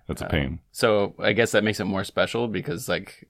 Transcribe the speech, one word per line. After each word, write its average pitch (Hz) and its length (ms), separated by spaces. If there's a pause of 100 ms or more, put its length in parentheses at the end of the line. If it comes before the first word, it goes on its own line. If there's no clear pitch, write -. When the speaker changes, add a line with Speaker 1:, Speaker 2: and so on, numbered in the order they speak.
Speaker 1:
That's - 160
a - 40
Speaker 2:
Uh, - 20
Speaker 1:
pain. 78 320 (100)
Speaker 2:
so 104 480
I 107 140
guess 110 180
that 104 140
makes 107 160
it 101 60
more 95 180
special 113 420
because, 107 420
like, 90 420